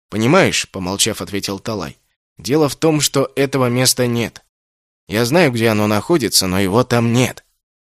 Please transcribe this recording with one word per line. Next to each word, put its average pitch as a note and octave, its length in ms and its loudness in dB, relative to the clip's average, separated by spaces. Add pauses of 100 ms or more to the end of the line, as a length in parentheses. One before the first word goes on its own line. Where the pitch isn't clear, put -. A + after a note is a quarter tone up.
«Понимаешь», A#2+ 640 2
помолчав, G2 520 -4
ответил G2 360 -6
Талай, G2 380 -8 (420)
«дело C#3+ 300 2
в - 80 -8
том, D#3 240 2
что C#3 360 0
этого C3+ 320 0
места B2 380 0
нет. A#2 380 -4 (640)
Я A2 160 -2
знаю, D3 280 2
где A#2 160 0
оно G#2+ 180 2
находится, G#2+ 600 0
но F#2 140 0
его G2+ 240 2
там A#2 280 0
нет». A#2+ 320 -2 (480)